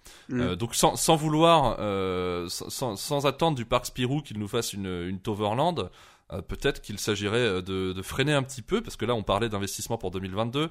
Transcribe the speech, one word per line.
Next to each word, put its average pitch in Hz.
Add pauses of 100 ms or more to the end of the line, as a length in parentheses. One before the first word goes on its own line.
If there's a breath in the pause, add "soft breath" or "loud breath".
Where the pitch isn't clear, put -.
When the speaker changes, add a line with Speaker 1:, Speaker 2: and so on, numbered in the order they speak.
(280 soft breath)
Speaker 1:
Mm. 123
Speaker 2:
Euh, 104
donc 117
sans, -
sans 165
vouloir, 156
euh, 90
sans, -
sans, 113
sans 139
attendre 151
du 117
parc 123
Spirou 127
qu'il 107
nous 104
fasse 117
une, 98 (220)
une 95
Toverland, 110 (400 soft breath)
euh, 87
peut-être -
qu'il 101
s'agirait, 104
euh, 98
de, 95
de 92
freiner 139
un 139
petit 131
peu, 220
parce -
que 110
là 120
on 110
parlait 104
d'investissement 101
pour 92
deux 92
mille 92
vingt-deux, 117